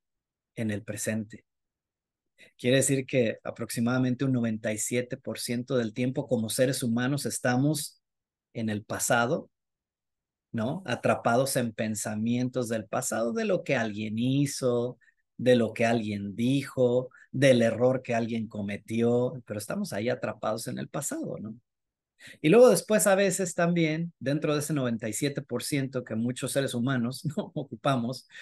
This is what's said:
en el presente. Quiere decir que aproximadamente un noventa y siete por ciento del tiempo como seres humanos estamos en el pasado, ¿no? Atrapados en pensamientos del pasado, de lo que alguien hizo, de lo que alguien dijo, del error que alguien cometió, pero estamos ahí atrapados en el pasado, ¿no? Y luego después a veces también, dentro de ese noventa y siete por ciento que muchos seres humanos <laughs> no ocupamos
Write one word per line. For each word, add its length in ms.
en 120
el 140
presente. 640
Quiere 200
decir 280
que 400
aproximadamente 800
un 80
noventa 400
y 40
siete 380
por 240
ciento 380
del 160
tiempo 340
como 220
seres 340
humanos 420
estamos 760
en 160
el 140
pasado, 680
¿no? 340
Atrapados 720
en 160
pensamientos 960
del 160
pasado, 480
de 120
lo 180
que 120
alguien 420
hizo, 800
de 200
lo 180
que 120
alguien 500
dijo, 720
del 300
error 400
que 140
alguien 320
cometió, 1000
pero 140
estamos 340
ahí 160
atrapados 580
en 120
el 80
pasado, 520
¿no? 160
Y 80
luego 200
después 360
a 80
veces 400
también, 640
dentro 340
de 80
ese 120
noventa 340
y 60
siete 300
por 180
ciento 420
que 120
muchos 380
seres 200
humanos 520
<laughs> 120
no 160
ocupamos 760